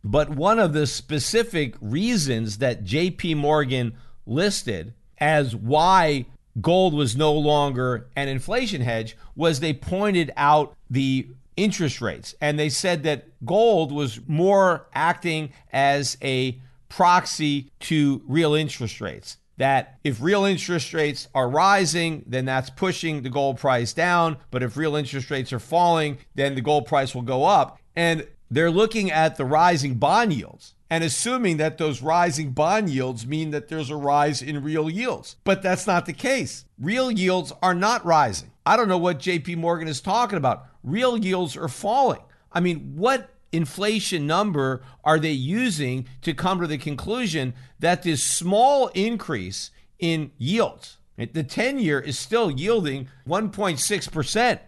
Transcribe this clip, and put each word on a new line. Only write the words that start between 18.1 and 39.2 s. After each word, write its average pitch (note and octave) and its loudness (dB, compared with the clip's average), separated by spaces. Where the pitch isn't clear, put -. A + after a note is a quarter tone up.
real D3+ 2
interest D3 -4
rates. D2 -12
That C3+ 0
if B2 -4
real G3 2
interest F3 -2
rates D3+ -2
are B2+ 0
rising, E3 2
then B2+ -4
that's C3 -2
pushing E3 -4
the B2+ -8
gold C3+ -2
price B2 0
down. E3+ 2
But B2+ -2
if A2+ -6
real D3+ -2
interest C#3 -4
rates C3 -4
are A#2 -4
falling, E3 0
then C#3 0
the C3 -4
gold D3 2
price C#3 0
will B2 -6
go B2+ 0
up. E3+ 2
And E3 0
they're D#3+ 2
looking G3 0
at D#3+ 2
the C#3+ -4
rising D3 2
bond F3+ 2
yields - -8
and E3 0
assuming G#3+ 0
that D#3 -2
those D3+ -2
rising D#3 0
bond E3+ 2
yields B2+ -4
mean D#3 -4
that D3 -8
there's D#3 -6
a D3+ -6
rise C#3+ 2
in C#3+ -6
real D#3 -2
yields. G#3+ -6
But F#3+ 2
that's F#3 0
not F3 2
the F3 -8
case. B3+ -4
Real B3 -2
yields F#3 0
are F#3 4
not G3+ 0
rising. D3 2
I G3 6
don't A#3 2
know F3+ 2
what E3+ 0